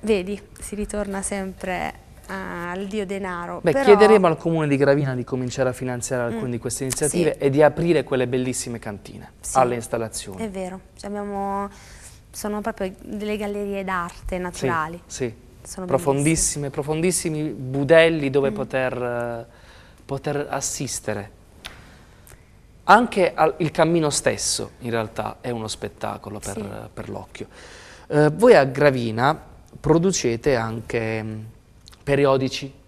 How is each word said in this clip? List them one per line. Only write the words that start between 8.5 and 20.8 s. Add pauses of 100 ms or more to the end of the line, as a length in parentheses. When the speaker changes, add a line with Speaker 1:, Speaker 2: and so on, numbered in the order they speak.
Speaker 2:
cantine
Speaker 1:
Sì,
Speaker 2:
alle
installazioni.
Speaker 1:
è
vero, (160)
ci
abbiamo... (640)
sono
proprio (100)
delle
gallerie
d'arte
Speaker 2:
Sì,
Speaker 1:
naturali.
Speaker 2:
sì. (300)
Speaker 1:
Sono
Speaker 2:
Profondissime,
Speaker 1:
bellissime.
Speaker 2:
profondissimi
budelli
dove
Speaker 1:
Mm.
Speaker 2:
poter,
eh, (600)
poter
assistere. (1500)